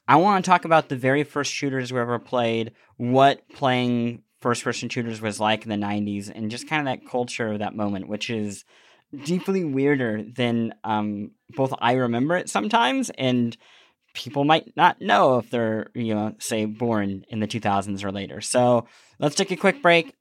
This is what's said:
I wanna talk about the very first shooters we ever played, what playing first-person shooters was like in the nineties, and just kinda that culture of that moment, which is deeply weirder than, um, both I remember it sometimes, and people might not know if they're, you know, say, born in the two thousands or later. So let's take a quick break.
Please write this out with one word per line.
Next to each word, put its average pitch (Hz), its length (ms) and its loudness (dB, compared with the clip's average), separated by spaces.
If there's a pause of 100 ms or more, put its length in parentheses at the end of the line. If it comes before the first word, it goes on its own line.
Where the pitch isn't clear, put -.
I 131 80 8
wanna 190 260 6
talk 180 220 4
about 160 240 4
the 139 80 -6
very 135 280 2
first 143 280 -6
shooters 131 400 -4
we 127 80 0
ever 120 180 -2
played, 113 540 -2 (240)
what 131 540 4
playing 123 720 -2 (180)
first-person 120 480 -4
shooters 113 320 -6
was 107 200 -6
like 110 240 0
in 113 40 -12
the 104 80 -2
nineties, 104 540 -4
and 110 200 -8
just 120 180 -12
kinda 151 160 -4
that 131 220 -6
culture 123 460 -4
of 104 60 -4
that 104 180 -6
moment, 101 320 -4
which 107 220 -6
is 104 340 -6 (600)
deeply 180 400 -2
weirder 135 580 0
than, 117 500 -2 (120)
um, 104 480 -4 (240)
both 131 240 0
I 120 140 2
remember 127 420 0
it - 120 -4
sometimes, 233 640 0
and 123 460 -2 (580)
people 143 300 -4
might 160 320 2
not 170 240 4
know 180 380 4
if - 120 -6
they're, 110 440 -2
you 113 200 -2
know, 107 240 -2
say, 110 260 -2
born 107 640 -2
in 110 120 -6
the 104 80 -2
two 120 100 -4
thousands 98 460 -2
or 98 80 -4
later. 98 280 -8
So 123 460 2 (320)
let's 143 160 0
take 196 160 0
a 180 60 -4
quick - 260 0
break. 170 380 4